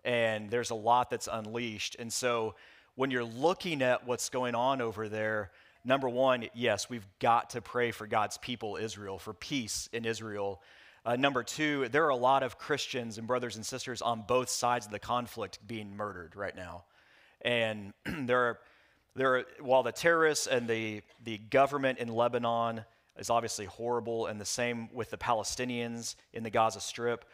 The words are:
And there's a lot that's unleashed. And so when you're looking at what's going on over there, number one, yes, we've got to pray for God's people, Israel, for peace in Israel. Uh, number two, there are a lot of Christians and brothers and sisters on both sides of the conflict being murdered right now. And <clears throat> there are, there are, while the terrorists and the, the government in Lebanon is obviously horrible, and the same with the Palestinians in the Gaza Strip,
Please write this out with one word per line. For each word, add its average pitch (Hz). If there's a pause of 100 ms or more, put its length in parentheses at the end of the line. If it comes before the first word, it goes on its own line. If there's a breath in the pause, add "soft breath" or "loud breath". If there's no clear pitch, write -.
And 110
there's 117
a 117
lot 120
that's -
unleashed. 110
And 117
so 117 (400 loud breath)
when 131
you're 123
looking 143
at 123
what's 120
going 123
on 127
over 110
there, 107 (340 soft breath)
number 131
one, 123
yes, 113
we've 113 (120)
got 117
to 120
pray 120
for 107
God's 104
people, 110
Israel, 98
for 107
peace -
in 117
Israel. 104 (440 loud breath)
Uh, 120
number 131
two, 147
there 147
are 151
a 139
lot 131
of 123
Christians 120
and 113
brothers 120
and 110
sisters 123
on 113
both 123
sides 120
of 104
the 101
conflict 117
being 104
murdered 92
right 98
now. 87 (560 soft breath)
And 110
<clears throat> -
there 127
are, 120 (560 soft breath)
there 127
are, 123 (140)
while 131
the 120
terrorists 160
and 120
the, 110 (240)
the 113
government 135
in 117
Lebanon 117 (320 soft breath)
is -
obviously 117
horrible, 113
and 107
the 104
same 120
with 117
the 104
Palestinians 117 (160 soft breath)
in 117
the 113
Gaza 110
Strip, 117